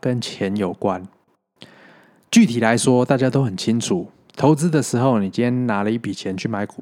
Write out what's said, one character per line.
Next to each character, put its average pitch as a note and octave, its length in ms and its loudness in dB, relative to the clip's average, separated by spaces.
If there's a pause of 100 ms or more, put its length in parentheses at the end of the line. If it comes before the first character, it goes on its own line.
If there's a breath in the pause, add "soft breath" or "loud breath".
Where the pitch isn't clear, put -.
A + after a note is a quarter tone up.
跟 B2+ 180 -2
钱 G2+ 380 -6
有 F#2+ 160 -2
关。 F#2 340 -6 (1200 loud breath)
具 A#3 160 6
体 A#2+ 120 0
来 A2+ 160 4
说， B2 300 4
大 C3+ 140 2
家 C3 100 2
都 C3+ 140 0
很 A2 120 -2
清 A2+ 240 -2
楚， G2+ 320 -4 (240)
投 D3 200 4
资 D#3 160 0
的 D3+ 120 2
时 - 140 -2
候， B2 220 2
你 G2 100 -2
今 G#2 140 -2
天 B2 240 0
拿 G#2 160 -2
了 G#2+ 80 -2
一 A#2 80 -2
笔 G2+ 160 -6
钱 G2 200 -8
去 F#2+ 140 -6
买 G#2 160 -4
股 - 180 -12